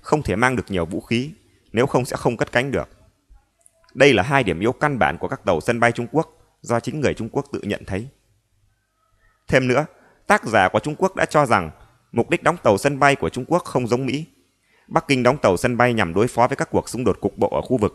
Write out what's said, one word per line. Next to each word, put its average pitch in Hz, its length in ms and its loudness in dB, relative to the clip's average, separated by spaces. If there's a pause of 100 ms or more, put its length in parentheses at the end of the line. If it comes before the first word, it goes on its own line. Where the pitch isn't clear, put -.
không 151 220 -2
thể 92 140 -2
mang 127 200 2
được - 140 -6
nhiều 90 160 -2
vũ 85 140 -8
khí, 127 320 -4 (400)
nếu 120 140 2
không 127 180 0
sẽ - 120 -8
không 123 200 -2
cất - 160 -6
cánh 135 180 0
được. 92 180 -4 (1040)
Đây 139 180 6
là 98 100 4
hai 139 220 0
điểm 85 160 -2
yếu 113 120 0
căn 147 260 -4
bản 80 200 0
của 90 100 -6
các - 160 -10
tàu 87 160 0
sân 113 200 -2
bay 117 120 2
Trung 120 200 -6
Quốc 156 160 -2 (320)
do 117 200 -2
chính 143 200 -8
người 107 140 0
Trung 113 140 -8
Quốc 139 240 -6
tự - 100 -8
nhận 101 220 -6
thấy. 104 240 -8 (1400)
Thêm 131 200 2
nữa, 131 180 2 (400)
tác 208 180 0
giả 113 240 4
của 110 100 0
Trung 151 200 -4
Quốc 185 180 -2
đã - 80 0
cho 147 220 2
rằng 95 240 0 (420)
mục - 180 -2
đích 165 120 -2
đóng 160 200 2
tàu 104 160 4
sân 143 200 -2
bay 139 180 4
của 82 120 -4
Trung - 200 -6
Quốc 165 100 0
không 127 280 -4
giống 123 200 -2
Mỹ. 143 200 -6 (640)
Bắc - 200 -2
Kinh 131 140 2
đóng 127 160 4
tàu 95 180 4
sân 123 200 0
bay 123 180 2
nhằm 90 200 0
đối 110 140 2
phó 120 180 2
với 131 100 -2
các 160 140 -4
cuộc - 180 -2
xung 123 160 -6
đột 95 160 0
cục - 180 -4
bộ 107 100 0
ở 76 120 -2
khu - 160 -2
vực 110 180 0